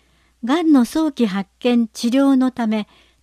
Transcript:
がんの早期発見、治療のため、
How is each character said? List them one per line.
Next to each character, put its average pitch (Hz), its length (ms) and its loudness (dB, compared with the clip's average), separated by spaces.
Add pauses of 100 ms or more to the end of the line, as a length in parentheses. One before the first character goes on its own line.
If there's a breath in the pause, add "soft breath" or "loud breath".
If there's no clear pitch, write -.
(440)
が 269 160 0
ん 320 120 2
の 262 120 6
早 311 280 -2
期 240 140 -2
発 190 220 -6 (120)
見、 240 260 0
治 - 220 -8
療 277 260 2
の 262 160 0
た 247 160 -6
め、 214 220 -4 (340 soft breath)